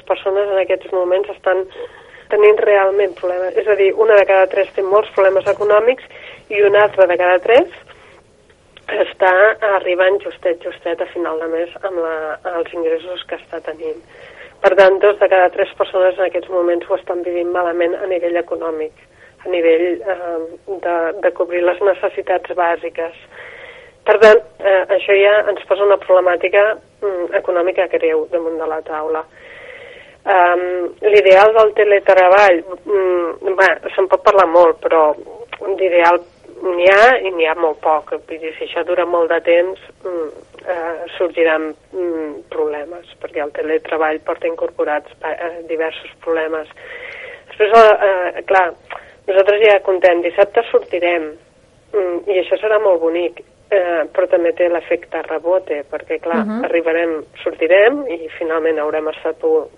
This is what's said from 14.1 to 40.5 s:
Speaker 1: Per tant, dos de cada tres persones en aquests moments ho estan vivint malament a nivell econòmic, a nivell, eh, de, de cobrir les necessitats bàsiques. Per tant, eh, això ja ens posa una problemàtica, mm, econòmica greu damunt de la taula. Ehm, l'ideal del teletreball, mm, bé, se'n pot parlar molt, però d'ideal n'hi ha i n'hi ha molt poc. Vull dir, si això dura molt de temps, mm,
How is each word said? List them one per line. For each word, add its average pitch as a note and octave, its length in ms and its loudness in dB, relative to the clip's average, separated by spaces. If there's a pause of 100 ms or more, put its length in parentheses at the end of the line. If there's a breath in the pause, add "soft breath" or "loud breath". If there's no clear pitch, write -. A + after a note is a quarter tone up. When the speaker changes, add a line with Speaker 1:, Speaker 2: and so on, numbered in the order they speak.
Speaker 1:
Per G3 140 2
tant, F#3+ 240 6
dos G3+ 200 2
de G3 100 2
cada F#3 240 4
tres F#3+ 240 -4
persones F#3 400 0
en F#3+ 80 0
aquests F3 240 -6
moments F3 400 -2
ho G3 80 0
estan F3+ 260 -6
vivint F3 300 -4
malament F3 420 -2
a G3+ 140 -8
nivell F3 300 -2
econòmic, E3 540 -8 (520 soft breath)
a F#3 80 -6
nivell, E3 320 2 (160)
eh, F3 380 -8 (460)
de, F3 100 -2 (260)
de F3+ 120 0
cobrir F3 300 -4
les F3+ 180 -2
necessitats F#3 760 -4
bàsiques. E3+ 640 -4 (880 loud breath)
Per G#3+ 160 4
tant, G#3+ 160 8 (240)
eh, F#3+ 180 2 (140)
això G3 240 2
ja G3+ 160 4 (160)
ens F#3+ 160 -6
posa G3 180 0
una G3 160 4
problemàtica, F#3 640 2 (400)
mm, F#3 340 -4
econòmica F3+ 540 -2
greu D#3+ 400 -2
damunt E3 260 -4
de D#3+ 140 -6
la D#3 100 -6
taula. D#3 420 -8 (1040 loud breath)
Ehm, F3+ 600 2 (180)
l'ideal G3+ 480 6
del A3 220 4
teletreball, G3 880 4 (220)
mm, F#3 720 -2
bé, F#3+ 140 4 (240)
se'n G3 140 -2
pot - 160 0
parlar F#3+ 240 4
molt, E3 340 4
però D#3+ 300 2 (640)
d'ideal F3 420 2 (440)
n'hi F3 260 2
ha A3+ 300 6
i F#3+ 120 -4
n'hi E3 160 -2
ha D#3+ 80 -2
molt E3 280 -2
poc. D#3 320 -2 (120)
Vull D#3+ 140 -14
dir, D#3+ 160 -10
si D#3+ 80 -10
això E3+ 200 -6
dura F3+ 200 -2
molt E3+ 240 -2
de E3 160 0
temps, F3 340 0 (240)
mm, E3+ 260 -8 (380)